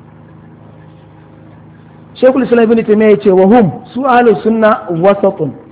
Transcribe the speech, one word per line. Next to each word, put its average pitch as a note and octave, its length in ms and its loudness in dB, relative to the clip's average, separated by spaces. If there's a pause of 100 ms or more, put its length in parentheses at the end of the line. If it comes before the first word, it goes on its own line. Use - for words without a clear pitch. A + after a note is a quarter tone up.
(2250)
Shaykhul C4 300 0
Islam A#3 260 0
Ibn A3+ 120 0
Taymiyyah G#3+ 280 2
ya G3+ 120 2
ce, G3+ 80 2
"Wa F#3 140 2
hum, G3+ 260 2 (220)
su C4 140 -8
ahlus A#3+ 360 2
sunna A3 440 -2 (160)
wasatun, F#3+ 480 -2 (200)